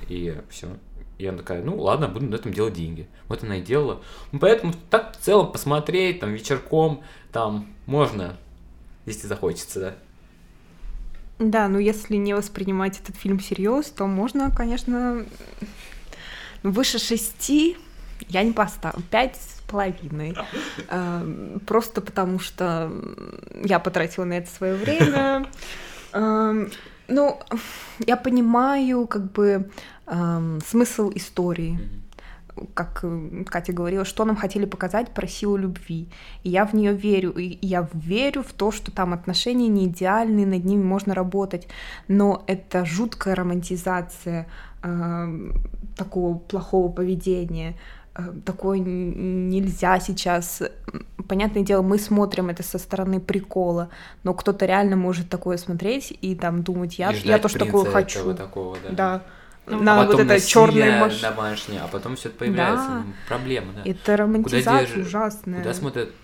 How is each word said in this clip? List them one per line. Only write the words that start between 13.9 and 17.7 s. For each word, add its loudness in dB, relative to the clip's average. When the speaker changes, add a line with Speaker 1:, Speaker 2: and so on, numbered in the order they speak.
Speaker 2:
то -2
можно, 0
конечно, 0
ну, 2
выше 2
шести 2